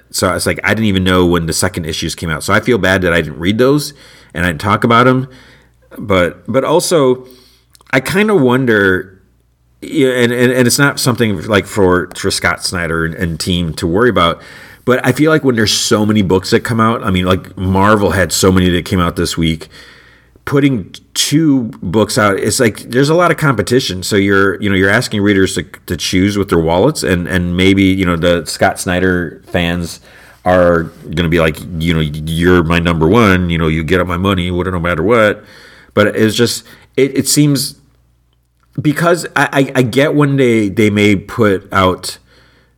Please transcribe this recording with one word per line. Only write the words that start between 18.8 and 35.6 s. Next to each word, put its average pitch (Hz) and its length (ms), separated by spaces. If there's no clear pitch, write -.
came 95 140
out 85 160
this 85 220
week, 80 300
putting 139 460
two 143 500
books 101 340
out, 104 220
it's - 200
like, 117 200
there's 139 300
a 160 40
lot 170 160
of 156 80
competition. 117 640
So 107 140
you're, 98 460
you 104 80
know, 98 60
you're 95 140
asking 110 320
readers 98 340
to, 87 80
to - 340
choose 98 400
with 98 120
their 85 100
wallets, 90 440
and, 87 240
and 87 300
maybe, 98 260
you 95 220
know, 87 100
the 85 300
Scott - 340
Snyder 90 680
fans 87 520
are 87 380
gonna 82 460
be 85 100
like, 80 180
you 82 160
know, 80 60
"You're 80 640
my 85 160
number 82 280
one, 92 420
you 85 80
know, 82 100
you 80 160
get 90 180
up 87 60
my 87 100
money, 90 320
what, 87 180
no 90 120
matter 82 240
what." 107 400